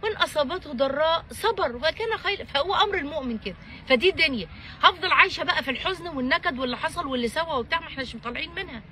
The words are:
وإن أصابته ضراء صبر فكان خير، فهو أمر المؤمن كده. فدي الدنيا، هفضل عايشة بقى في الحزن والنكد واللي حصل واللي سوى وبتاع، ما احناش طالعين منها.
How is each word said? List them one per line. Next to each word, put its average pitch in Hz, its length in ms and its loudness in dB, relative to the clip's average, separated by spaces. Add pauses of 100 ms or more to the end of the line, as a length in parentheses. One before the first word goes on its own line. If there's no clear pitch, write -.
وإن 427 120 0
أصابته 311 580 0
ضراء 285 580 2
صبر 320 480 0
فكان 392 380 0
خير، 392 280 -2
فهو 370 300 0
أمر 392 220 4
المؤمن 277 400 -4
كده. 190 180 -8 (320)
فدي 262 220 6
الدنيا، 269 380 2 (340)
هفضل 359 300 6
عايشة 330 320 4
بقى 311 200 0
في 269 80 -2
الحزن 339 360 -2
والنكد 294 520 0
واللي 247 180 -2
حصل 320 300 -4
واللي 247 200 -2
سوى 311 320 -2
وبتاع، 320 200 -2
ما 330 80 -10
احناش 262 280 -8
طالعين 269 400 -8
منها. 330 260 -8 (100)